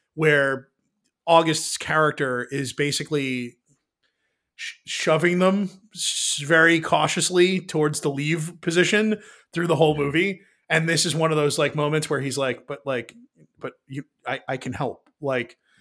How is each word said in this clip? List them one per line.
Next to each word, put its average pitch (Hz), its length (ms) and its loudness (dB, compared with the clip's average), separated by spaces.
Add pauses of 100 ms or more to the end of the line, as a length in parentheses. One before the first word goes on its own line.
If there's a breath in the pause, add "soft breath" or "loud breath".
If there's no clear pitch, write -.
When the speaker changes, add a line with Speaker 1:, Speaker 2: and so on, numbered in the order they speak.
(140)
Speaker 1:
where 139 540 2 (580)
August's 165 520 2
character 147 760 0
is 135 220 -4
basically 139 840 -4 (960)
sh-, - 200 -14 (100)
shoving 175 540 0
them 190 320 2 (240)
s-, - 500 -4
very 165 340 6
cautiously 180 840 2
towards 151 400 -2
the 147 100 -2
leave 156 500 -4
position 208 580 2 (340 loud breath)
through 170 140 -2
the 165 80 2
whole 151 200 4
Speaker 2:
Mm-hmm. 147 80 -2
Speaker 1:
movie. 175 380 -2 (280 soft breath)
And 160 180 0
this 165 180 0
is 147 100 -4
one 160 160 2
of 151 60 0
those, 147 200 0
like, 147 180 0
moments 147 360 -2
where 139 100 0
he's 131 160 -4
like, 131 300 -4
"But, 143 180 -12
like, 127 300 -6 (420)
but - 160 -12 (140)
you, 139 160 -12 (240)
I, 135 200 -6
I 131 100 -4
can 127 160 -10
help." - 360 -8 (120)
Like, 131 360 -4 (240 loud breath)